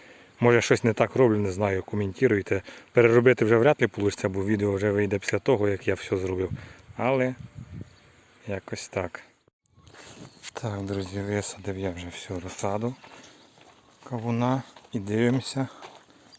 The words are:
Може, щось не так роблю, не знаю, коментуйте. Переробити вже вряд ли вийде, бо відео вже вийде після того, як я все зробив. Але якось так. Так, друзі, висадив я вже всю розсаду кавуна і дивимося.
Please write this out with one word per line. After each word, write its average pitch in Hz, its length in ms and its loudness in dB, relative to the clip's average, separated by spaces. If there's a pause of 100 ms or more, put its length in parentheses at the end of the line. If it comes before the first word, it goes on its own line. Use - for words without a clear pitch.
(400)
Може, 120 220 6
щось - 220 2
не 117 80 4
так - 240 0
роблю, 120 200 6
не 101 160 -2
знаю, 98 300 -2
коментуйте. 104 800 0 (300)
Переробити 120 520 6
вже 110 120 6
вряд 131 260 4
ли 113 140 2
вийде, - 320 0
бо 95 160 -4
відео 101 280 0
вже 98 180 0
вийде 101 280 0
після - 200 -2
того, 104 300 2
як 101 200 -4
я 98 60 2
все - 220 -4
зробив. 92 340 -2 (460)
Але 127 380 -2 (1120)
якось - 420 -10
так. - 340 -8 (1300)
Так, 101 300 -8
друзі, 98 380 -6
висадив 98 580 -6
я 95 120 -4
вже 87 160 -10
всю 90 340 -12
розсаду 107 540 -6 (1120)
кавуна 120 540 -2 (300)
і 127 60 -4
дивимося. 120 720 0 (720)